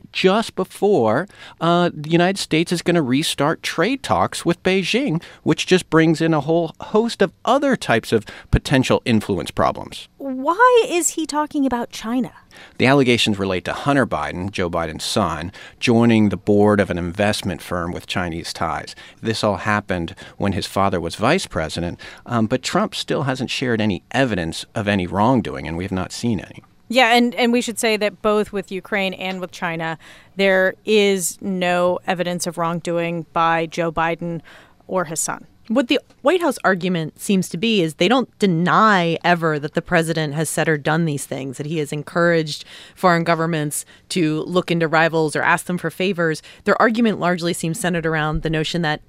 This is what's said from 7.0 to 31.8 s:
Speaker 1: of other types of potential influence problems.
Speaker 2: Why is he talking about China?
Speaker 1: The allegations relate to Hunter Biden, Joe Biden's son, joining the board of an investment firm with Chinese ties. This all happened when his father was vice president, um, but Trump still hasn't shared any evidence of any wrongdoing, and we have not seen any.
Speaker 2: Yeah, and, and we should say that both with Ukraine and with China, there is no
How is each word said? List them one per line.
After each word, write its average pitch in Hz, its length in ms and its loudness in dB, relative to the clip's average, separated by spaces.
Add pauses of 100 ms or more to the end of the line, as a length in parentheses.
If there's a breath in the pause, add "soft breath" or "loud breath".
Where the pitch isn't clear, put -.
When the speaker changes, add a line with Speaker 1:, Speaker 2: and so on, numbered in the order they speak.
Speaker 1:
of 196 100 2 (140)
other 269 320 2
types - 340 0
of 110 140 2 (260 loud breath)
potential 131 540 2
influence 101 460 0
problems. - 680 -2
Speaker 2:
Why 339 720 2
is 330 220 -2
he 320 160 -6
talking 294 400 -2
about 240 240 -4
China? 233 420 -4 (460 loud breath)
Speaker 1:
The - 80 4
allegations 120 520 4
relate 95 280 -2
to 73 80 -4
Hunter 139 320 2
Biden, 87 440 -4
Joe 90 200 -2
Biden's 82 340 -6
son, 85 480 -2 (260 loud breath)
joining 113 520 4
the 95 80 -4
board 104 420 4
of 95 80 0
an 87 80 -4
investment 90 640 -2
firm 87 320 -6
with 82 140 -10
Chinese 85 480 -6
ties. 76 420 -6 (240 loud breath)
This 110 240 -4
all 101 120 0
happened 98 580 -4 (240 loud breath)
when 98 140 0
his 90 140 -4
father 98 320 0
was 82 180 -6
vice 143 300 0
president, 82 540 -6 (240 loud breath)
um, 113 220 0
but 127 160 -4
Trump - 320 -2
still - 300 -4
hasn't 131 260 -4
shared 120 320 -2
any 104 200 0 (100)
evidence 104 520 -2 (100)
of 104 140 -2
any 98 180 0
wrongdoing, 82 600 0
and 82 80 -6
we 90 80 -6
have 95 80 -6
not 92 200 -4
seen 113 280 -4
any. - 220 -18 (260)
Speaker 2:
Yeah, 233 260 4
and, 240 200 2
and 233 160 0
we 247 100 2
should 233 180 -8
say 220 180 0
that 202 260 -4
both 214 300 0
with 196 180 -8
Ukraine 190 440 -4
and 185 260 -8
with 180 100 -8
China, 165 480 -6 (380 loud breath)
there 190 380 4 (100)
is 202 560 2
no 180 680 0